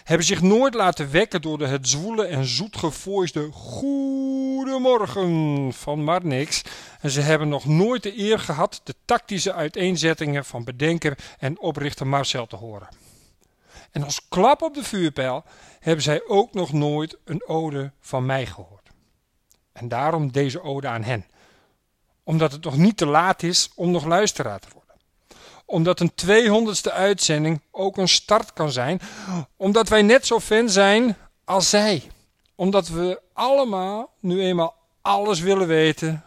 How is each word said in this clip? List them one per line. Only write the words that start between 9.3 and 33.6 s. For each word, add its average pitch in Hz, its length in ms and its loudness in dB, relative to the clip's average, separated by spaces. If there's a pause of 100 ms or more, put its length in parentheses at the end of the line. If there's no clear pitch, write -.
uiteenzettingen 160 920 -2
van 120 180 -10
bedenker 143 540 -2 (220)
en 139 200 -6
oprichter 147 480 -4
Marcel 135 400 -2
te - 80 -14
horen. 104 320 -16 (1040)
En 143 120 -6
als - 240 -8
klap 247 340 4
op 294 120 -4
de 277 100 -10
vuurpijl 147 600 -4 (360)
hebben 160 240 0
zij 147 240 0
ook 202 260 2
nog 165 200 -4
nooit 151 500 -2
een - 240 -8
ode 147 520 -4
van 127 260 -4
mij 135 200 -2
gehoord. - 440 -18 (840)
En 120 140 -12
daarom 143 440 -2
deze 139 300 -2
ode 139 260 -8
aan 117 160 -6
hen. 110 220 -4 (960)
Omdat 160 280 0
het 151 120 -14
nog 135 140 -4
niet 208 200 4
te - 80 0
laat 160 380 2
is - 320 -2
om 180 160 0
nog 160 140 -2
luisteraar 160 540 0
te - 140 -20
worden. - 220 -20 (720)
Omdat 170 340 2
een 170 160 0
tweehonderdste 214 760 2
uitzending 165 720 0 (100)
ook 190 260 -4
een 185 100 2
start - 460 2
kan 151 180 -2
zijn. 131 300 -2 (540)
Omdat 202 340 2
wij 214 120 6
net 226 240 6
zo 226 140 2
fan 226 300 2
zijn 202 480 4 (260)
als 185 260 0
zij. 208 420 2 (440)
Omdat 190 320 2
we 175 340 -4 (120)
allemaal 220 840 0